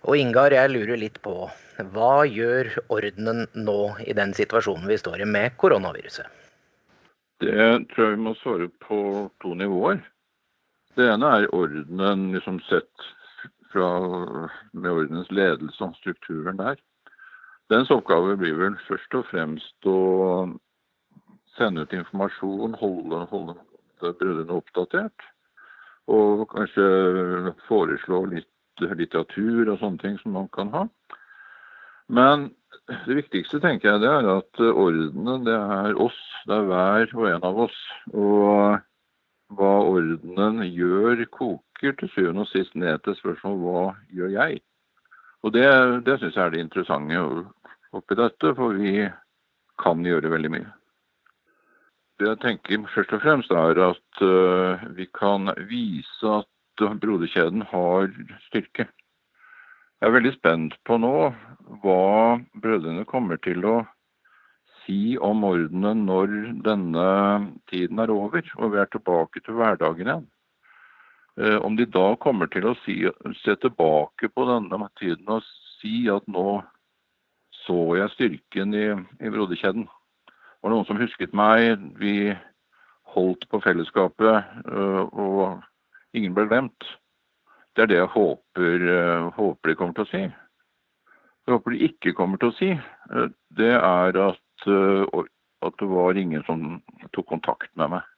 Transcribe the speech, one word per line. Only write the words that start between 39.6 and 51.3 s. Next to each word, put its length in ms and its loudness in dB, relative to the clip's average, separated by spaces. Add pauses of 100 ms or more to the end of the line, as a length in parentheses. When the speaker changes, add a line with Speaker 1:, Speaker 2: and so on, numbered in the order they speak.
Speaker 2:
ordenen 800 0
gjør, 600 0 (100)
koker 640 -6
til 160 -8
syvende 320 0
og 60 -14
sist 260 -2
ned 240 -2
til 160 -4
spørsmål, 460 -6
hva 180 -2 (320)
gjør 220 -4
jeg? 260 -2 (800)
Og 140 -2
det, 100 6 (400)
det 140 2
synes 180 -6
jeg 60 2
er 100 0
det 80 -4
interessante 600 -4 (760)
oppi 220 -4
dette, 400 0
for 180 0
vi 300 0 (720)
kan 240 0
gjøre 300 0
veldig 180 -4
mye. 160 -10 (1500)